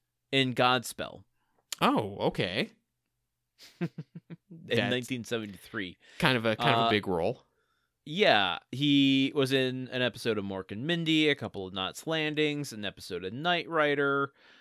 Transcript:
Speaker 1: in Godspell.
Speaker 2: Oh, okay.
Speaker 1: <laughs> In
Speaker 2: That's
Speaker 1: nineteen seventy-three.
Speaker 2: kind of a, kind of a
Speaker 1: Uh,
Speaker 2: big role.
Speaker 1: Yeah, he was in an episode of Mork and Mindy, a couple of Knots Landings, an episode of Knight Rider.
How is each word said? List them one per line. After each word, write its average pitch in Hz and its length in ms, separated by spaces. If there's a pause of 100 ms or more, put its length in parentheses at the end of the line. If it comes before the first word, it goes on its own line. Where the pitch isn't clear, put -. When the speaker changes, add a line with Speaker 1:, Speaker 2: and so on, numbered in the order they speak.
(320)
Speaker 1:
in 131 220
Godspell. 123 720 (560)
Speaker 2:
Oh, 147 400
okay. 120 520 (600)
Speaker 1:
<laughs> - 480
In 165 100 (800)
Speaker 2:
That's 113 120 (120)
Speaker 1:
nineteen 123 320
seventy-three. 104 720 (220)
Speaker 2:
kind 131 180
of 113 80
a, 110 100
kind 120 160
of 117 80
a - 60
Speaker 1:
Uh, 117 40
Speaker 2:
big 104 180
role. 92 360 (640)
Speaker 1:
Yeah, 131 520 (140)
he 135 640
was 135 180
in 127 380
an 127 100
episode 120 380
of 98 40
Mork 95 280
and 110 160
Mindy, 160 420
a 143 60
couple 98 320
of 92 60
Knots 95 340
Landings, 151 640
an 107 100
episode 90 400
of 95 100
Knight 165 360
Rider. 143 640 (280)